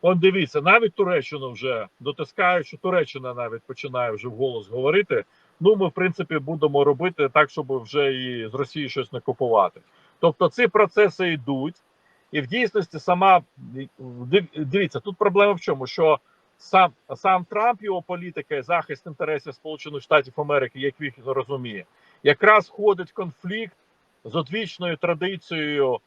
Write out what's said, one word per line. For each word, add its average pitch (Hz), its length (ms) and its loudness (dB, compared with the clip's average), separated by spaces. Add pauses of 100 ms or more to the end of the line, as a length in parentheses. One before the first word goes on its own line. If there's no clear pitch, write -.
Он 180 180 4
дивіться, 175 420 2
навіть 202 320 4
Туреччину 151 580 -2
вже 117 360 -6 (120)
дотискають, 165 680 -2
що 151 100 -20
Туреччина 143 560 -2
навіть 117 300 -8
починає 123 480 -6
вже 107 160 -8
вголос 113 420 -4
говорити. 131 540 0 (360)
Ну, 202 160 6
ми, 190 120 0
в 160 40 -2
принципі, 175 460 -4
будемо 143 460 0
робити 147 460 0
так, 151 200 2
щоб 135 320 -6
вже 139 320 -2
і 127 340 -8
з 107 60 -14
Росії 135 360 -6
щось 127 240 -6
не 127 60 -8
купувати. 113 640 0 (380)
Тобто 170 300 2
ці 240 180 2
процеси 190 640 2
йдуть, 139 440 -4 (560)
і 151 100 -2
в 131 60 -6
дійсності 196 520 -2
сама, 180 420 4 (560)
див-, 127 580 -2
дивіться, 151 440 -2
тут 196 180 -12
проблема 202 360 4
в 170 60 -4
чому, 131 280 -6
що 156 320 2 (380)
сам, 185 340 2 (240)
сам 185 300 0
Трамп, 214 380 -2
його 190 180 -4
політика 175 540 -10
і 139 60 -4
захист 151 460 -4
інтересів 151 460 -6
Сполучених 151 480 -12
Штатів 139 360 2
Америки, 143 420 -2
як 135 220 -4
він 139 120 -8 (120)
розуміє, 123 600 -6 (380)
якраз 208 460 6
входить 196 400 0
в - 40 -20
конфлікт 185 640 -10 (460)
з 113 120 -10
одвічною 170 600 -6
традицією 156 1080 -2